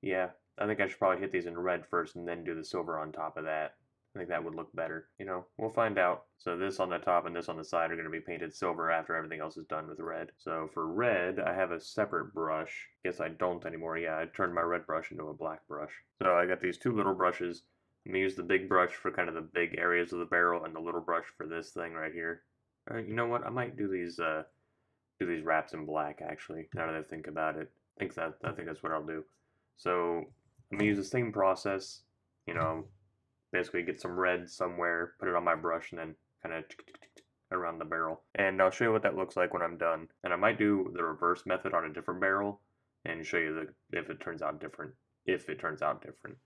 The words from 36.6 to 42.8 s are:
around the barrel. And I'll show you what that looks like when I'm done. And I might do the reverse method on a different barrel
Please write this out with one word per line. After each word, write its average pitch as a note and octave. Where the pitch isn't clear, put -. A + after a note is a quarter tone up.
around E2+
the D#2+
barrel. D#2+
And F#2+
I'll F#2
show B2
you A2+
what G#2+
that G2
looks F#2+
like F2+
when F2
I'm E2+
done. E2
And F2+
I F2
might G#2
do G2+
the F2
reverse E2+
method F#2
on E2+
a D#2+
different F2+
barrel G2+